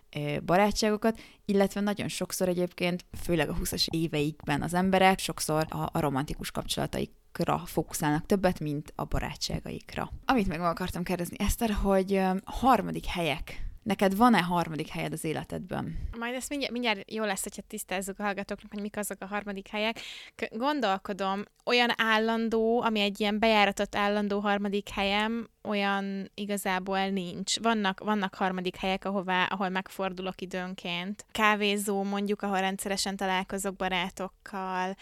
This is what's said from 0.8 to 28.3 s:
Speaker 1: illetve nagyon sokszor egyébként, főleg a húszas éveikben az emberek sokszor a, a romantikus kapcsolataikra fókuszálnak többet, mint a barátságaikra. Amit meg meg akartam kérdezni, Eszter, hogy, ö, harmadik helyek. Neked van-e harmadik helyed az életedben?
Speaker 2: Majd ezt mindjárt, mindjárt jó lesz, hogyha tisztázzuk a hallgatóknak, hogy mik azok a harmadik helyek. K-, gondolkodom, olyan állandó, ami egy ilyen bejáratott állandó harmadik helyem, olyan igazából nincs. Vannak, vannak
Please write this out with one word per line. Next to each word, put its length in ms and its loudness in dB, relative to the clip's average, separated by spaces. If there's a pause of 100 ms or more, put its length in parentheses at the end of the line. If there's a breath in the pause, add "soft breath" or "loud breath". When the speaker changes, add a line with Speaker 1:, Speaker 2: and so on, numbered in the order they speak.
Speaker 1:
illetve 360 4
nagyon 260 -2
sokszor 400 -2
egyébként, 580 0 (160)
főleg 280 2
a 60 -4
húszas 360 -2
éveikben 680 0
az 120 -4
emberek 460 6
sokszor 500 0
a, 220 -4
a 80 -2
romantikus 520 -2
kapcsolataikra 1160 -4
fókuszálnak 600 -2
többet, 340 4
mint 360 -6
a 80 -4
barátságaikra. 1080 -6 (140)
Amit 220 2
meg 120 -4
meg 100 0
akartam 340 -4
kérdezni, 360 -4
Eszter, 300 0
hogy, 440 2
ö, 160 2 (160)
harmadik 600 2
helyek. 640 -2 (120)
Neked 320 2
van-e 260 8
harmadik 460 0
helyed 260 -6
az 100 -8
életedben? 840 -4 (100)
Speaker 2:
Majd 160 -6
ezt 140 -8
mindjárt, 240 -2
mindjárt 380 -2
jó 120 -2
lesz, 200 -2
hogyha 180 -10
tisztázzuk 580 -6
a 40 -4
hallgatóknak, 500 -6
hogy 80 -6
mik 160 -6
azok 240 -4
a 40 -10
harmadik 420 -6
helyek. 320 -2 (360 loud breath)
K-, 220 -6
gondolkodom, 880 0 (220)
olyan 320 4
állandó, 840 4
ami 180 2
egy 200 2
ilyen 200 2
bejáratott 560 4
állandó 440 2
harmadik 500 0
helyem, 580 0 (160)
olyan 720 -2
igazából 760 0
nincs. 500 -2
Vannak, 400 2
vannak 360 0